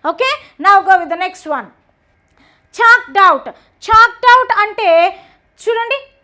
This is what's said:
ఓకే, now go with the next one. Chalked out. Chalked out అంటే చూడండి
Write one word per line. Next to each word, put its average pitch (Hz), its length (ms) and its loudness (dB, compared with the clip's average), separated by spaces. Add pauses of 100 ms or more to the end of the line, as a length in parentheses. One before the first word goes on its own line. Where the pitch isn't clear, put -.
(120)
ఓకే, 523 180 -4 (360)
now 403 100 4 (120)
go 381 120 4
with 330 140 -10
the 349 100 -12
next 359 200 -14 (140)
one. 226 80 -14 (1120)
Chalked 480 400 2 (100)
out. 277 180 -2 (400)
Chalked 453 480 2
out 508 160 0 (140)
అంటే 415 260 -4 (760)
చూడండి 466 340 -6 (260)